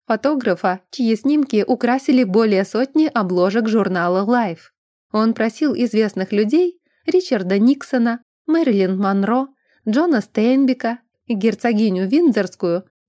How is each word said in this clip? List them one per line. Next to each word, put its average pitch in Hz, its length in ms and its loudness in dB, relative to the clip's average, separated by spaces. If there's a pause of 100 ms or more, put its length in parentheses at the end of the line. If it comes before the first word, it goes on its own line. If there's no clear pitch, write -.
фотографа, 220 760 -2 (120)
чьи 226 240 0
снимки 269 520 0
украсили 254 560 0
более 202 400 2
сотни 269 420 0
обложек 196 640 0
журнала 185 580 0
Life. 220 460 -4 (400)
Он 220 220 0
просил 226 420 -2
известных 214 560 -2
людей, 262 500 0 (240)
Ричарда 208 540 0
Никсона, 240 640 0 (220)
Мэрилин 208 520 0
Монро, 202 520 0 (380)
Джона 269 340 0
Стейнбека 247 800 0 (260)
и 240 80 -6
герцогиню 208 760 0
Виндзорскую, 196 800 0 (240)